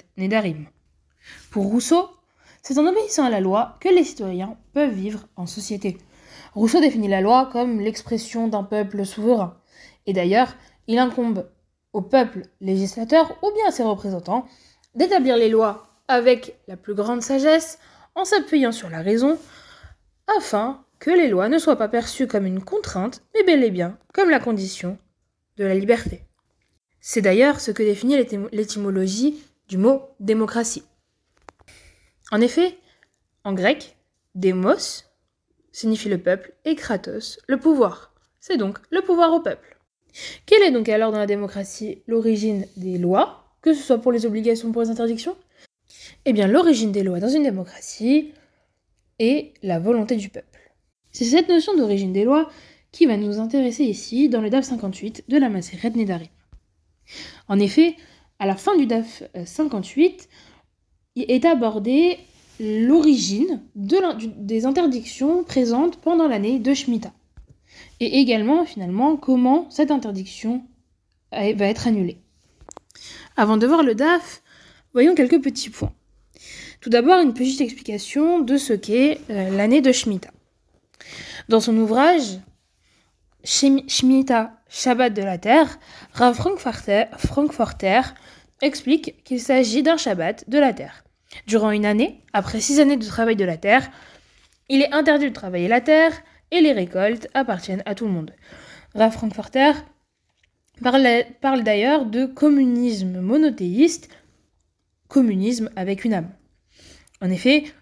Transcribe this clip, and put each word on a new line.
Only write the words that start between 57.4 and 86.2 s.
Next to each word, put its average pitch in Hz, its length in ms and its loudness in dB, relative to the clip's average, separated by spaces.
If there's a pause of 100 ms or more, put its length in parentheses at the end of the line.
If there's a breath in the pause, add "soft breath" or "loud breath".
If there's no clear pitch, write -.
En 196 120 0
effet, 311 360 2 (440 soft breath)
à 196 80 -4
la 196 80 -2
fin 403 200 -2
du 285 120 2
DAF, 226 360 -4 (120)
euh, 175 100 -12
cinquante-huit, 285 800 -2 (880 soft breath)
y 247 60 -6
est 254 240 0
abordée 262 720 2 (420)
l'origine 233 1040 2 (120)
de 202 220 0
l'in-, 370 180 0
du, 220 120 -10
des 220 380 -4
interdictions 277 760 0
présentes 262 540 0
pendant 330 300 0
l'année 226 320 -2
de 254 140 0
Shemitah. 233 400 -4 (840 soft breath)
Et 240 200 0
également, 254 460 2
finalement, 214 500 -2
comment 262 540 2
cette 294 220 0
interdiction 226 720 -6 (680)
a-, 208 220 -2
va 202 140 0
être 220 200 -4
annulée. 196 300 -2 (1200 loud breath)
Avant 220 200 4
de 226 100 2
voir 320 160 4
le 247 100 2
DAF, 320 480 0 (520 soft breath)
voyons 277 200 6
quelques 294 300 2
petits 226 260 -6
points. - 240 -10 (880 loud breath)
Tout - 80 -10
d'abord, 247 300 6
une 285 140 4
petite 254 280 -2
explication 277 800 -2
de 269 180 2
ce 269 160 -2
qu'est, 240 460 2 (100)
euh, 196 280 -4
l'année 220 240 4
de 262 100 6
Shemitah. 214 380 -4 (1200 loud breath)
Dans 226 100 6
son 220 180 0
ouvrage, 226 640 2 (1040)
Shem-, 269 460 2
Shemitah, 254 640 2 (180)
Shabbat 247 440 0
de 202 100 -4
la 190 160 -4
Terre, 262 400 2 (340 loud breath)
Rav 240 220 4